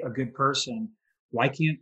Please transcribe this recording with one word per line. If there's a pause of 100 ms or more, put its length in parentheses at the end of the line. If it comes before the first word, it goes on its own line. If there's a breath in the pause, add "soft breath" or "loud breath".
a
good
person. (420)
Why
can't